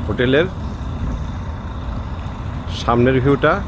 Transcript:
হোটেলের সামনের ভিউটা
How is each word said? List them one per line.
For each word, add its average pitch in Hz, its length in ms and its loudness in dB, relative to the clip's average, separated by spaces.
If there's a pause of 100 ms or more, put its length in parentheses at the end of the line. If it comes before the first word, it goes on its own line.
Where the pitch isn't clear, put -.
হোটেলের 131 440 4 (2250)
সামনের 120 420 4
ভিউটা 143 300 4 (140)